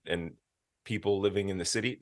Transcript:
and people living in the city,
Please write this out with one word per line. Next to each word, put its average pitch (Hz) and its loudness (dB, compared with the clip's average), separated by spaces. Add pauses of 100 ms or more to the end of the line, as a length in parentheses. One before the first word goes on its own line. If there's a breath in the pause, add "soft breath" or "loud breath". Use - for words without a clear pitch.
and 82 -2 (520)
people 101 0
living 98 2
in 92 -2
the 87 -2
city, 117 0